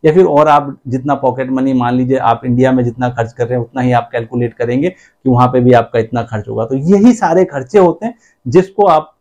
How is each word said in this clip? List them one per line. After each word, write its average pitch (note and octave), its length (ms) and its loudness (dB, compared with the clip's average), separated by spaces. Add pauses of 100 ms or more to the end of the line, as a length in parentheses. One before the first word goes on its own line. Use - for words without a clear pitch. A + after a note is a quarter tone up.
या D#3 80 2
फिर F#3 120 4
और D3+ 240 2
आप C#3+ 280 0 (120)
जितना C3 260 -4
pocket C3 360 -4
money C3 220 -2
मान B2 220 -2
लीजिए B2+ 240 0
आप A#2 260 -2
India B2+ 280 0
में B2+ 120 0
जितना A#2+ 240 -4
खर्च A#2 240 -6
कर A#2+ 140 -4
रहे B2 120 -4
हैं A#2 60 -6
उतना B2+ 180 -8
ही B2 100 0
आप A#2 200 -2
calculate A#2+ 420 -6
करेंगे B2 340 -4
कि - 420 -6
वहाँ B2 180 4
पे B2+ 120 0
भी B2 120 4
आपका A#2 280 2
इतना A2+ 220 -4
खर्च G#2+ 260 -10
होगा। A2 160 -6
तो C3 120 -6
यही G3 360 4
सारे F#3 320 2
खर्चे C#3+ 340 -2
होते F3+ 280 2
हैं A#3+ 80 -8 (320)
जिसको F#3 400 0
आप D#3 340 0